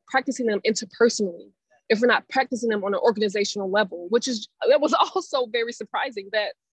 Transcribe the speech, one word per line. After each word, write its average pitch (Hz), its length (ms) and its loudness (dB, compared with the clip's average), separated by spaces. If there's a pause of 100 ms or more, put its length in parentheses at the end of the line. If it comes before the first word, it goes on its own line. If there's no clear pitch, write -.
practicing 262 380 -2
them 208 200 0
interpersonally, 208 840 0 (380)
if 220 120 2
we're 247 60 4
not 233 220 2
practicing 247 420 -2
them 208 140 -2
on 202 100 0
an 180 60 -2
organizational 208 720 0
level, 185 380 0
which 226 180 2
is, 226 220 -6 (200)
that 277 120 6
was 302 140 2
<laughs> 339 200 2
also 277 320 -2
very 233 260 -4
surprising 208 600 -6
that 208 220 -2 (200)